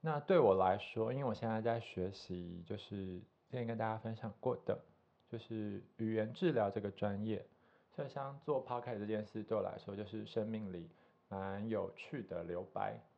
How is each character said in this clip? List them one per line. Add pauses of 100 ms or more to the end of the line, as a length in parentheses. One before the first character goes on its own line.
那
对
我
来
说，
因
为
我
现
在
在
学
习，
就
是 (300)
之
前
跟
大
家
分
享
过
的， (500)
就
是 (160)
语
言
治
疗
这
个
专
业， (500)
所
以
像
做
Podcast
这
件
事
对
我
来
说
就
是
生
命
里 (400)
蛮
有
趣
的
留 (100)
白 (200)